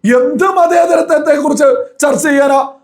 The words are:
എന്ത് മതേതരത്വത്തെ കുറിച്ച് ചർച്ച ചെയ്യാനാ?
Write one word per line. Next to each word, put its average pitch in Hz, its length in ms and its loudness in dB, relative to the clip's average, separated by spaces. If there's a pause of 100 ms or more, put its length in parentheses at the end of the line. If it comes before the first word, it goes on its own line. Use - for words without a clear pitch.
(160)
എന്ത് 277 280 0
മതേതരത്വത്തെ 339 920 0
കുറിച്ച് 277 500 0 (160)
ചർച്ച 285 260 -2
ചെയ്യാനാ? 277 420 0 (140)